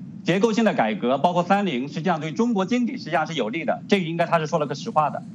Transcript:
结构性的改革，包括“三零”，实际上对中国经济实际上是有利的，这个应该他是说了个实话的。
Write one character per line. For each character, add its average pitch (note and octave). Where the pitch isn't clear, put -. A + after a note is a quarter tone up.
结 F3+
构 A3+
性 A3+
的 G3
改 A2
革， B2
包 F3
括 F3
“三 G3
零”， C#3
实 -
际 E3
上 E3+
对 D#3
中 A3+
国 F#3+
经 A#3+
济 -
实 -
际 D#3
上 D#3+
是 E3
有 G3
利 E3
的， G2+
这 G3+
个 F3
应 E3
该 E3+
他 E3+
是 D#3
说 D#3
了 D3
个 C#3+
实 B2+
话 D3+
的。 -